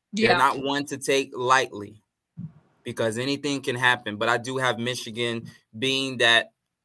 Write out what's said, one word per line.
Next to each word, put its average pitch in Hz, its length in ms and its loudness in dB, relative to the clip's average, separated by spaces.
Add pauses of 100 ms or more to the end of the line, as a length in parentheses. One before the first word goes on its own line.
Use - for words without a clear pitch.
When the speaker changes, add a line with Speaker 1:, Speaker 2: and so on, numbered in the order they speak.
(120)
Speaker 1:
Yeah. 220 160 2
Speaker 2:
They're 175 100 4
not 135 240 2
one 139 240 -2
to 143 100 -6
take 135 380 0
lightly 120 680 0 (840)
because 113 340 -2
anything 139 420 -2
can 131 160 -4
happen. 123 400 2
But 113 120 0
I 117 100 2
do 127 180 -8
have 127 220 0
Michigan 117 720 -6 (280)
being 135 400 -4
that 117 340 4 (320)